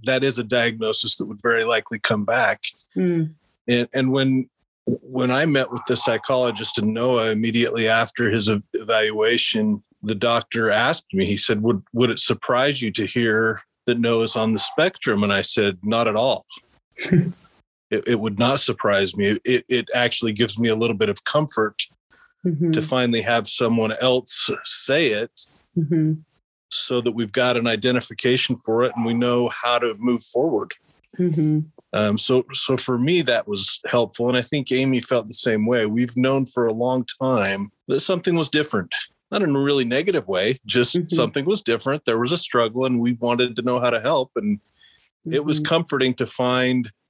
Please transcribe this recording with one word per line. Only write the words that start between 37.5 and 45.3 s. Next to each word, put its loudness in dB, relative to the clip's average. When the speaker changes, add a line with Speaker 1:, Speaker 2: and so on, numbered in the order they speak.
Speaker 1:
that 0
something 0
was 0
different, -2
not -2
in 2
a 2
really 2
negative 0
way, 0
just 0
Speaker 2:
Mm-hmm. -2
Speaker 1:
something 0
was 0
different. -2
There 2
was 0
a 0
struggle 0
and 2
we 2
wanted 0
to -4
know 0
how 2
to 0
help. 0
And 0